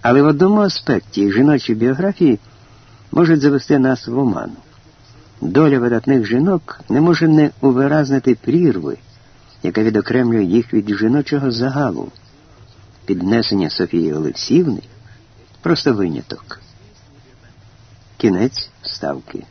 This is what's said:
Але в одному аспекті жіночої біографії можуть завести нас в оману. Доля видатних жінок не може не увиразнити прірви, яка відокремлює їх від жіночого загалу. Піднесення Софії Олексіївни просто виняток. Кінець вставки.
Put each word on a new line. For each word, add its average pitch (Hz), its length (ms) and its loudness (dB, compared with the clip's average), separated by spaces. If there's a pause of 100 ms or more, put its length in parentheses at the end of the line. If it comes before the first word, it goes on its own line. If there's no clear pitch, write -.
Але 127 200 4
в 143 40 4
одному 185 360 2
аспекті 101 680 -2
жіночої 120 480 0
біографії 135 600 0 (720)
можуть 165 300 2
завести 139 380 0
нас 131 280 0
в 117 100 -6
оману. 113 360 -2 (880)
Доля 139 380 2
видатних 120 460 0
жінок 147 540 -2 (100)
не 123 120 2
може 165 260 2
не 151 240 4 (100)
увиразнити 135 800 2
прірви, 120 560 0 (680)
яка 90 200 -2
відокремлює 113 600 0
їх 107 300 0
від 107 160 -2
жіночого 131 640 -2
загалу. 123 600 -4 (920)
Піднесення 98 640 -2
Софії 82 440 -2
Олексіївни 110 680 -2 (800)
просто 151 320 0
виняток. 87 680 -6 (1600)
Кінець 104 520 -2 (120)
вставки. - 680 -10